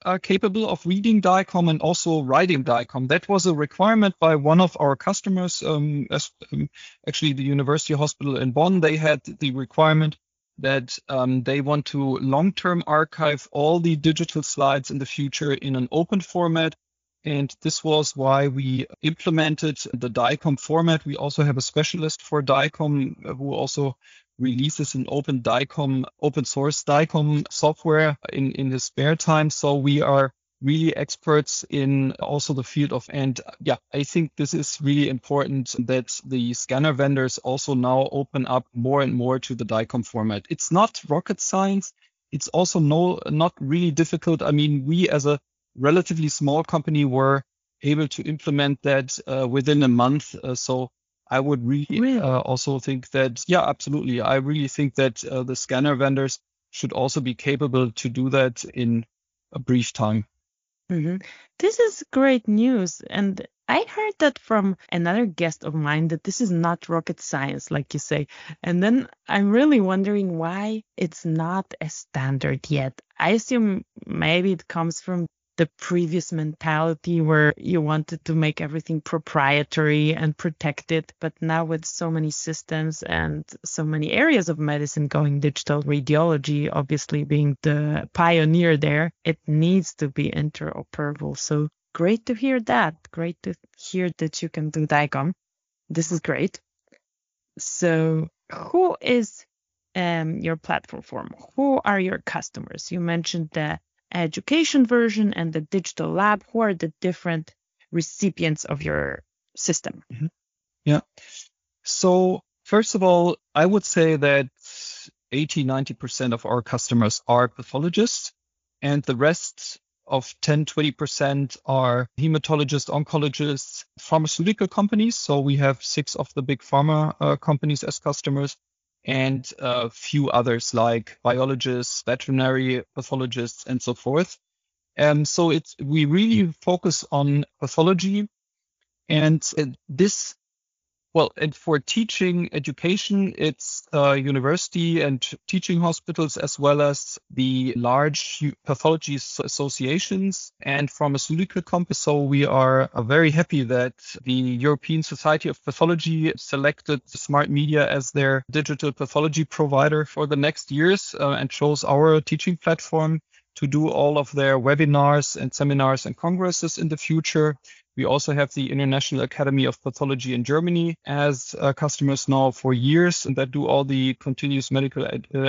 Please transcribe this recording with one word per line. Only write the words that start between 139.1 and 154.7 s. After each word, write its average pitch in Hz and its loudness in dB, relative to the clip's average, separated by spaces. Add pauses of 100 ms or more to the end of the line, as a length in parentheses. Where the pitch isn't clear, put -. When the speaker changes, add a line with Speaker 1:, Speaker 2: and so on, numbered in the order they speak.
Speaker 1:
uh, 151 0 (220)
this, 175 -2 (760)
well, 156 2
and 151 -4
for 156 0
teaching 180 -2
education, 185 -2
it's, - -6
uh, 143 4
university 143 0
and 139 0 (260)
teaching 180 0
hospitals, 165 -2
as 151 -6
well 143 4
as 143 -2 (120)
the 131 0
large 131 0
u-, 147 -2 (120)
pathology 151 0
s-, - -10
associations 180 -4
and 139 -2
pharmaceutical 160 -2
companies. - -2
So 147 0
we 139 2
are, 131 4
uh, - -4
very 147 4
happy 151 2
that 123 0 (300)
the 127 -2
European 131 0